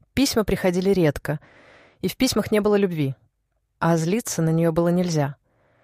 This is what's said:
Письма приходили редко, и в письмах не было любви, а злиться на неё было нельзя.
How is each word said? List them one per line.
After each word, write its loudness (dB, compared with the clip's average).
Письма 0
приходили 0
редко, 0
и -4
в -12
письмах 0
не 2
было 2
любви, 0
а 2
злиться -2
на 2
неё 2
было 0
нельзя. 0